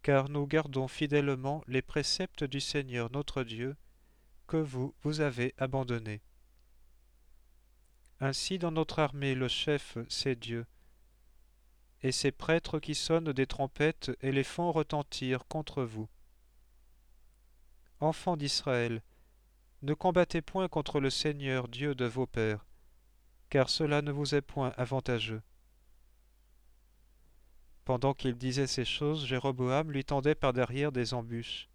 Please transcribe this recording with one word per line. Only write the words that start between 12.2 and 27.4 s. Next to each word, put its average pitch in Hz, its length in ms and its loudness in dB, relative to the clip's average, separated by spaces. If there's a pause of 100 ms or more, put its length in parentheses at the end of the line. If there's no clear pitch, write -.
prêtres - 480 0
qui 151 160 -4
sonnent 160 380 2
des 131 140 2
trompettes 143 720 -2
et 135 100 0
les 135 140 2
font 175 260 0
retentir 147 760 -2
contre - 360 -4
vous. 110 260 -6 (1900)
Enfants 160 380 2
d'Israël, 123 680 0 (800)
ne 143 120 0
combattez 175 480 4
point 190 260 -2
contre 151 320 0
le 135 100 2
Seigneur 135 560 -2
Dieu 131 300 -2
de 127 80 2
vos 123 220 0
pères, 107 400 0 (840)
car 131 180 4
cela 147 320 2
ne 147 120 -2
vous 143 240 0
est 139 60 4
point 131 340 -2
avantageux. 120 680 -2 (2500)